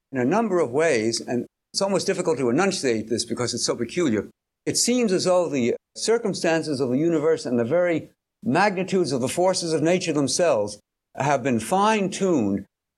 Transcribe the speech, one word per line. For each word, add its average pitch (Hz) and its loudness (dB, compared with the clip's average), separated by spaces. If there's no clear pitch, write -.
in 135 -4
a 123 2
number 185 0
of 135 0
ways, 120 0
and 123 -4
it's - -2
almost 196 0
difficult 175 0
to 127 0
enunciate 135 0
this 110 -2
because 117 -4
it's 113 -4
so 143 -2
peculiar, 117 -2
it 143 -2
seems 240 2
as 170 0
though 180 2
the 127 0
circumstances 165 0
of 131 0
the 127 0
universe 160 2
and 120 0
the 117 2
very 170 0
magnitudes 180 0
of 127 -2
the 123 0
forces 175 0
of 147 0
nature 175 2
themselves 139 0
have 135 0
been 123 0
fine-tuned 180 0